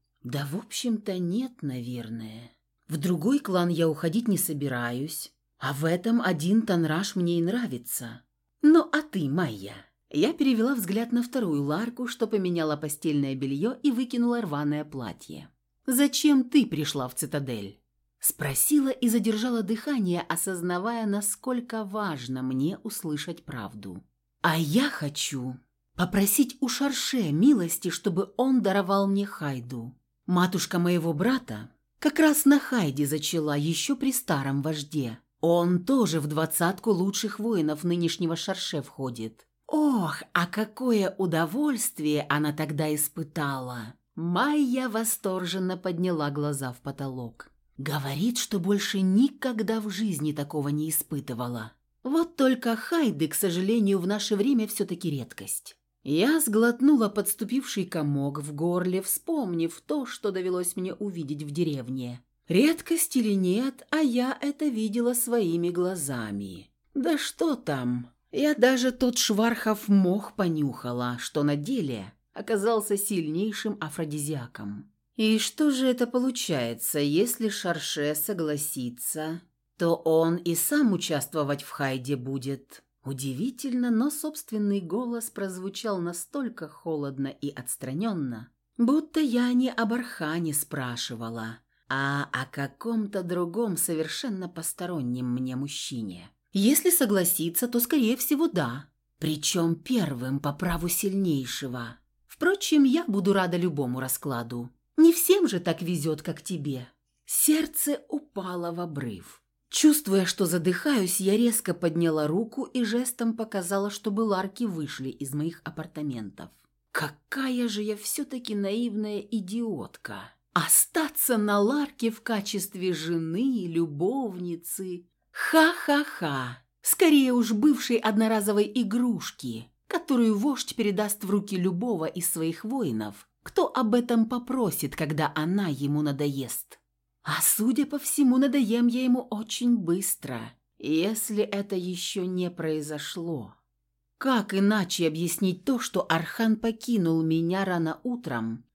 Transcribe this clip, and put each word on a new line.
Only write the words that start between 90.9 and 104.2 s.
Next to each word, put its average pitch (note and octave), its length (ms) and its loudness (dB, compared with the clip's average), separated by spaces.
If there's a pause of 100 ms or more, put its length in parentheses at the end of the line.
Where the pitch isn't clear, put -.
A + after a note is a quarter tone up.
а C#3 440 -2
о C3 140 -4
каком-то G3+ 800 -4
другом, F3 540 -2
совершенно F3+ 720 -4
постороннем D#3 760 -6
мне B2+ 300 -2
мужчине. A2+ 760 -8 (240)
Если A#3+ 380 4
согласиться, F#3+ 760 2
то, A#3+ 120 -2
скорее A#3+ 360 2
всего, D4+ 320 0
да. C#3+ 380 -2 (320)
Причём D#3 560 0
первым C#3 640 -2
по C#3+ 140 -2
праву E3+ 340 -2
сильнейшего. C#3 1120 -2 (300)
Впрочем, E4+ 560 4
я C#4 240 4
буду G3 260 4
рада F3+ 240 2
любому C#3 420 0
раскладу. B2 720 -6 (280)